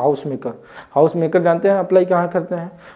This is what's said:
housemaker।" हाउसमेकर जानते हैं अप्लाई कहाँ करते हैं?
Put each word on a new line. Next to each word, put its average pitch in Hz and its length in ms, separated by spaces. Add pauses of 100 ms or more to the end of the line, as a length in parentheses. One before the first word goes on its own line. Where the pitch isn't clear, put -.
housemaker।" 135 500 (400)
हाउसमेकर 160 500
जानते 170 280
हैं 196 60
अप्लाई 180 300
कहाँ 175 220
करते 175 280
हैं? 175 160 (240)